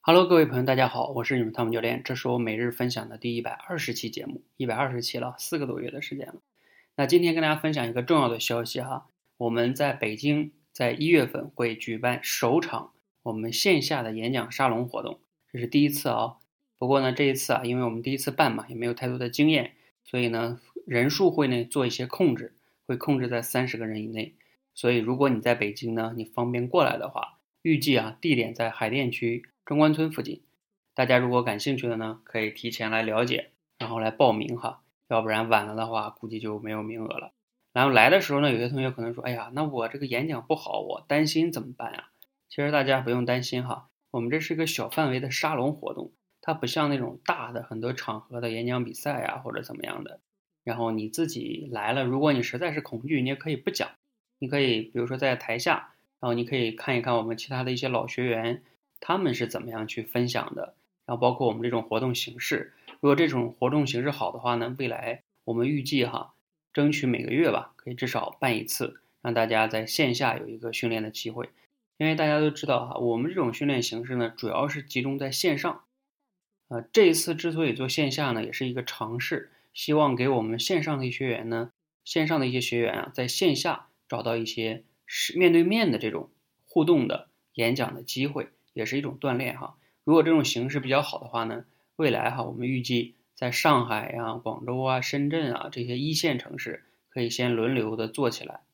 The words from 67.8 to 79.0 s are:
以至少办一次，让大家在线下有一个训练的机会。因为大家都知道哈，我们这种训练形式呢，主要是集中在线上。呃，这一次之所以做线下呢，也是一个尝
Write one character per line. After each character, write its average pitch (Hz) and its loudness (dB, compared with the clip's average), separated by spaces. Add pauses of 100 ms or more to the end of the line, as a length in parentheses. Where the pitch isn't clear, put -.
以 123 -8
至 123 -4
少 - -4
办 123 2
一 - -4
次， - -6 (200)
让 120 -2
大 117 4
家 110 2
在 110 -2
线 127 2
下 120 0
有 107 -10
一 113 -12
个 113 -8
训 120 -2
练 113 -2
的 107 -6
机 - -8
会。 117 -10 (460)
因 156 2
为 160 2
大 156 2
家 151 4
都 151 4
知 - -10
道 123 0
哈， 127 -8
我 120 0
们 131 0
这 185 -6
种 123 0
训 143 -2
练 131 2
形 117 -4
式 127 -6
呢， 120 0
主 113 -6
要 98 0
是 143 -6
集 - -4
中 139 -2
在 139 -6
线 147 0
上。 - -4 (840)
呃， 117 -6 (100)
这 220 8
一 170 8
次 160 0
之 165 -4
所 160 0
以 123 2
做 127 -4
线 143 0
下 135 -2
呢， 110 -2
也 104 -6
是 - -4
一 123 -4
个 123 -6
尝 117 -6